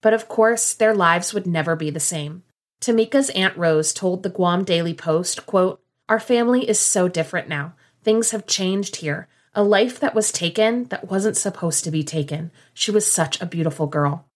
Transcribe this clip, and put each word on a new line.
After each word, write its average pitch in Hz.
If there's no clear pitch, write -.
But 220
of 220
course, 226
their 220
lives 180
would 190
never 165
be 156
the 151
same. 151
Tamika's 240
Aunt 190
Rose 160
told 185
the 190
Guam 180
Daily 170
Post, 165
quote, 185
"Our 220
family 247
is 208
so 180
different 170
now. 147
Things 220
have 220
changed 190
here. 147
A 208
life 208
that -
was 220
taken 220
that -
wasn't 196
supposed -
to 165
be 156
taken. 151
She -
was 208
such -
a 180
beautiful 160
girl." 147